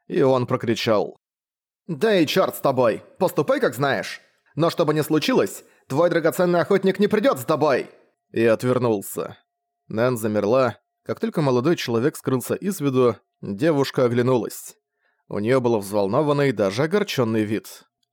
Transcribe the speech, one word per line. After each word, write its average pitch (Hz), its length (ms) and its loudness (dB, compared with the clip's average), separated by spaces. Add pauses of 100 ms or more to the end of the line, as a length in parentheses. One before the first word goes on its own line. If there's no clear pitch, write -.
и 175 140 -2
он 131 240 2
прокричал. 110 720 -2 (720)
«Да 196 280 0
и 165 120 4
чёрт - 300 0
с - 20 -14
тобой! 127 440 0 (140)
Поступай, 190 420 0
как 170 140 0
знаешь! 117 480 -4 (340)
Но 160 140 0
что 160 160 0
бы 151 80 0
ни 156 80 0
случилось, 156 640 0 (240)
твой 165 220 2
драгоценный 170 520 2
охотник 190 380 0
не 202 80 4
придёт 214 320 2
с 120 60 -10
тобой!» 139 440 0 (420)
И 113 140 0
отвернулся. 113 920 0 (500)
Нэн 120 300 0
замерла. 107 640 0 (240)
Как - 160 -8
только 220 220 -4
молодой 139 340 2
человек 123 400 -2
скрылся 123 400 -4
из 190 240 -6
виду, 127 380 2 (240)
девушка 135 640 0
оглянулась. 120 720 -2 (520)
У - 120 -8
неё 123 200 2
был 117 200 0
взволнованный, 127 720 0
даже 104 320 0
огорчённый 135 600 0
вид. - 400 -6 (280)